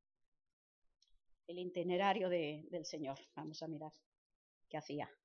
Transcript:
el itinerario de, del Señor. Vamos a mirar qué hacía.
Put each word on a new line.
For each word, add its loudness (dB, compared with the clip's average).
el -6
itinerario 4
de, 2
del -4
Señor. -4
Vamos -8
a -4
mirar -6
qué -4
hacía. -4